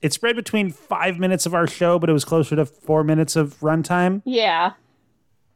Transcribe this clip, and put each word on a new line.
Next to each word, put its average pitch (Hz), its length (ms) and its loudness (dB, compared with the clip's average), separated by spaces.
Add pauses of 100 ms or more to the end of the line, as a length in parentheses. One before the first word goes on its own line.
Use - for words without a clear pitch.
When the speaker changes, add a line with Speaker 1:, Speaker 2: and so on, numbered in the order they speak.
Speaker 1:
it's 151 120 -2
spread 233 200 -2
between 214 360 -2
five 180 480 -4
minutes 185 280 0
of 175 80 -2
our 170 120 2
show, 175 320 0
but 165 120 0
it 156 40 4
was 143 100 0
closer 156 320 0
to 156 80 2
four 156 400 -2
minutes 156 320 0
of 151 240 -2
runtime. 180 640 0
Speaker 2:
Yeah. 190 480 0 (840)